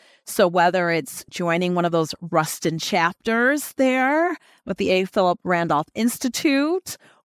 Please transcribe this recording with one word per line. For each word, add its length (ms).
So 220
whether 420
it's 400
joining 460
one 100
of 60
those 280
Rustin 600
chapters 920
there 640
with 120
the 120
A. 160
Philip 380
Randolph 500
Institute, 1040